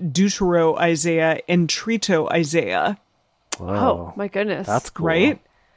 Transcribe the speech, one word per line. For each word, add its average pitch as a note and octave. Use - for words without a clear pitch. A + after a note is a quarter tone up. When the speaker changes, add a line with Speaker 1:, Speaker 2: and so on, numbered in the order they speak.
Speaker 1:
Deutero-Isaiah, E3+
and F3
Trito-Isaiah. E3
Speaker 2:
Whoa. F#3
Speaker 3:
Oh, F#3
my G3+
goodness. G3
Speaker 2:
That's -
cool. E3
Speaker 1:
Right? F3